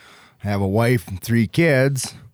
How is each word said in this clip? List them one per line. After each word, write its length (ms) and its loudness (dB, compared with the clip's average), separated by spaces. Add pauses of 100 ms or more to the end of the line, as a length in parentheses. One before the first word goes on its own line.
(440)
I 60 -6
have 120 -2
a 60 0
wife 400 0
and 120 -10
three 280 0
kids. 640 0 (200)